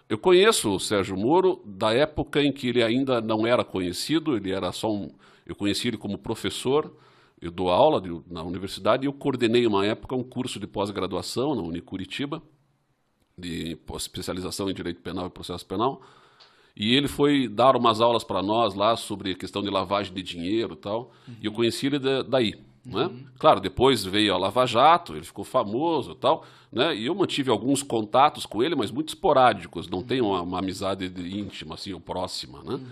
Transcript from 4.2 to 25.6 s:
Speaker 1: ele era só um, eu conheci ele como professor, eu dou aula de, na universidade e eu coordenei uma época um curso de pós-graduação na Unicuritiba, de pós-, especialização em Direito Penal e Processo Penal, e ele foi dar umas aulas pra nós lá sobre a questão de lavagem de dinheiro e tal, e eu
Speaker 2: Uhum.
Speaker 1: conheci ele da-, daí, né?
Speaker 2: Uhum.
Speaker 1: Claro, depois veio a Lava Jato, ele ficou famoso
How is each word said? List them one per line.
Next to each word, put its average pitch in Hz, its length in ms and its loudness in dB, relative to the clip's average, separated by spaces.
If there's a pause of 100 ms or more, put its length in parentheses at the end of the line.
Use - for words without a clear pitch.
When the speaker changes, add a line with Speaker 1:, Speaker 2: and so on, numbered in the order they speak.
Speaker 1:
ele 92 160 -2
era 92 220 -2
só - 180 -2
um, 101 200 -2 (360)
eu - 80 -10
conheci 101 320 -2
ele 113 120 -2
como 104 180 -6
professor, 123 800 -4 (440)
eu 85 100 -10
dou 90 180 -2
aula 113 320 6
de, 92 80 -10 (200)
na 87 140 -10
universidade 98 640 -2
e - 20 0
eu 139 60 -2
coordenei 123 540 2
uma 101 200 2
época 117 300 -4
um 127 80 -2
curso 127 340 -8
de 101 80 -10
pós-graduação 98 880 -4
na 110 60 -4
Unicuritiba, 90 840 -8 (920)
de 82 400 -8 (100)
pós-, - 180 -10
especialização 92 640 -6
em 90 40 -4
Direito 87 280 -8
Penal 92 240 -8
e 90 40 -10
Processo 90 360 -12
Penal, 120 340 -2 (720)
e 107 200 0
ele 143 120 4
foi 143 400 2
dar 117 300 4
umas 113 240 4
aulas 117 240 2
pra 95 180 -2
nós 104 320 0
lá 107 220 2
sobre 98 360 -6
a - 20 -6
questão 101 280 -6
de 101 60 -4
lavagem 95 460 -2
de 92 80 -8
dinheiro 87 500 -4
e 80 40 -16
tal, 110 360 -8 (280)
e - 40 -6
eu 104 60 -4
Speaker 2:
Uhum. 107 60 -8
Speaker 1:
conheci 117 300 0
ele 143 120 0
da-, 131 240 0
daí, 113 320 0 (300)
né? 123 220 -2
Speaker 2:
Uhum. - 180 -10 (140)
Speaker 1:
Claro, 139 220 6
depois 107 440 2
veio 98 280 2
a 90 60 2
Lava 98 260 2
Jato, 123 500 4
ele 78 100 -10
ficou - 200 -12
famoso 123 680 -2